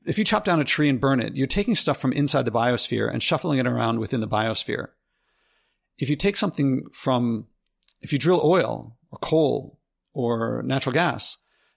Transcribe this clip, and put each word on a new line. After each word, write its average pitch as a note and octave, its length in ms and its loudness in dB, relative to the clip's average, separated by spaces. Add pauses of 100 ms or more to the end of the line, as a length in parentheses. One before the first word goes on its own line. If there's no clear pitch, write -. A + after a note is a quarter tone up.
if G3 140 -2
you G#3+ 60 2
chop G#3+ 200 2
down F3 160 4
a C#3+ 40 0
tree D3+ 240 2
and C3 120 2
burn C3+ 200 2
it, - 160 -6
you're C3+ 100 0
taking G3+ 300 0
stuff - 240 0
from C3 120 0
inside C#3+ 320 0
the A#2 60 0
biosphere A#2 580 0
and A#2 140 -2
shuffling D3+ 380 0
it B2 80 0
around A#2 320 0
within A2 180 -2
the A2 80 -2
biosphere. A2 640 -2 (1080)
If C3 140 -4
you D3 60 2
take G3+ 200 0
something C#3 560 0
from, A#2+ 540 0 (540)
if - 120 -6
you C#3+ 60 0
drill E3 240 4
oil C3+ 560 0 (140)
or - 60 -20
coal D3 600 0 (340)
or A#2 520 -2
natural C3+ 280 -2
gas D3 460 -2 (380)